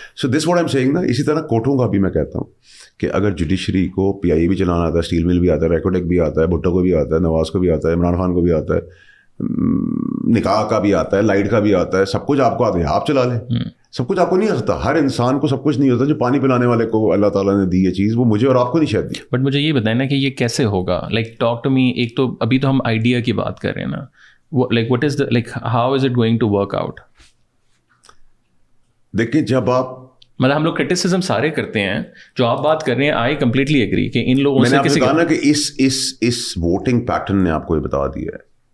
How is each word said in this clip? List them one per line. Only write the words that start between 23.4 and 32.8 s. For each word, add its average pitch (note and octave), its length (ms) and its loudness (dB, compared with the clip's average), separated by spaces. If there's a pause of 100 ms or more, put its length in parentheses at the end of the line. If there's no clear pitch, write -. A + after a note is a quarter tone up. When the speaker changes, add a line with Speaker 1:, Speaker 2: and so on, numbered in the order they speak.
Speaker 2:
कर G2 100 -4
रहे - 140 -6
हैं - 80 -6
ना। - 180 -10 (460)
Wha-, A#2+ 220 0
like, A2+ 160 0
what C#3+ 160 0
is C#3 120 -2
the, - 80 -2
like, A#2 200 0
how B2 480 -2
is C3+ 80 0
it B2 140 0
going A2+ 240 2
to G#2+ 60 2
work G2+ 320 0
out? - 120 -6 (2250)
Speaker 1:
देखिए, A#2 260 0
जब B2 280 0
आप - 480 -4 (240)
Speaker 2:
मतलब, C3 140 2
हम D3+ 80 0
लोग D#3+ 120 0
क्रिटिसिज्म F3+ 440 0
सारे C3+ 300 -2
करते A2 300 -4
हैं, G2 320 -4 (260)
जो B2 80 2
आप A#2+ 140 0
बात D#3 240 0